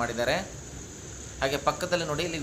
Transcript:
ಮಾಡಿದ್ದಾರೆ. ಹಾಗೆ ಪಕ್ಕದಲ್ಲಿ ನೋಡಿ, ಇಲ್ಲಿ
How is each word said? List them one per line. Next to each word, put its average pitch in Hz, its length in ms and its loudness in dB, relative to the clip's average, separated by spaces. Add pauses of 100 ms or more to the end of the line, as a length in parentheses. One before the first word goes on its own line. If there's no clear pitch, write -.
ಮಾಡಿದ್ದಾರೆ. 120 340 4 (1080)
ಹಾಗೆ 143 160 4 (100)
ಪಕ್ಕದಲ್ಲಿ 170 440 2
ನೋಡಿ, 151 180 2
ಇಲ್ಲಿ 160 140 -2